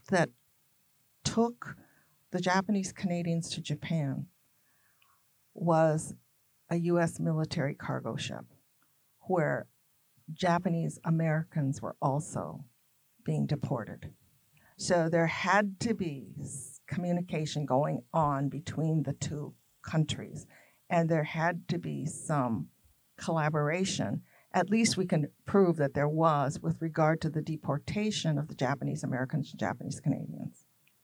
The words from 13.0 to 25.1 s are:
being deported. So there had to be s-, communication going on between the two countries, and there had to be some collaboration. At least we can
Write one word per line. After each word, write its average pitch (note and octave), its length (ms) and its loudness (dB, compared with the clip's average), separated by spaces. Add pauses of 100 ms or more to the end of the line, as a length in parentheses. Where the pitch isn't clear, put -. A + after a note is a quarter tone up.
being D3 220 0
deported. - 640 -4 (680)
So E3 320 2
there E3 200 4
had F#3+ 520 2
to A3+ 140 0
be C#3+ 320 -4 (160)
s-, - 440 -12
communication F3 760 -2
going D3 380 0 (100)
on C#3+ 380 0
between D#3 540 -2
the C3+ 100 -2
two - 400 -8 (280)
countries, - 640 -2 (440)
and E3+ 180 4
there D#3+ 160 4
had E3+ 440 -2
to - 100 -2
be D3 260 -6
some B2+ 640 -2 (480)
collaboration. D#3 1080 0 (300)
At F3+ 160 2
least A3 280 4
we F#3 100 0
can D3+ 220 2 (180)